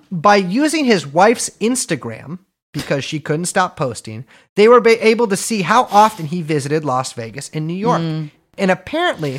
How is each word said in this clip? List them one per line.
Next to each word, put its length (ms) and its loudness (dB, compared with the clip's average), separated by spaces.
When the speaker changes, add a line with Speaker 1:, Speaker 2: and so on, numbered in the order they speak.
Speaker 1:
by 260 2
using 480 0
his 220 2
wife's 440 2
Instagram, 800 -6
because 320 -4
she 140 -6
couldn't 280 -4
stop 300 -2
posting, 480 -8
they 140 6
were 120 8
ba-, 240 4
able 240 4
to 80 -2
see 260 -4
how 280 2
often 360 4
he 160 -4
visited 420 -2
Las 280 -2
Vegas 400 -12
and 140 -6
New 80 -6
York. 260 0
Speaker 2:
Mm. 300 -6
Speaker 1:
And 140 0
apparently, 680 -4